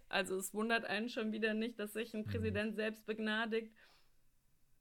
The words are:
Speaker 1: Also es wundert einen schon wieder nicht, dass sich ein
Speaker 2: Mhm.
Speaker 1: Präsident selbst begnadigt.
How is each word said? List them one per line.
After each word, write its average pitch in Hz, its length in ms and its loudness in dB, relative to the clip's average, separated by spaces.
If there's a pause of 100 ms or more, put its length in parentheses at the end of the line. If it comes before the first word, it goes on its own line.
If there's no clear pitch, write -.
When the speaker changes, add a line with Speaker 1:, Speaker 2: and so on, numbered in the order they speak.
Speaker 1:
Also 190 300 0
es 196 160 -6
wundert 226 320 2
einen 220 240 0
schon 220 220 -2
wieder 214 200 2
nicht, 220 260 0
dass 208 140 -4
sich 226 220 -4
ein 214 80 -2
Speaker 2:
Mhm. 214 80 -4
Speaker 1:
Präsident 214 460 0
selbst 220 280 -2
begnadigt. 220 680 0 (1080)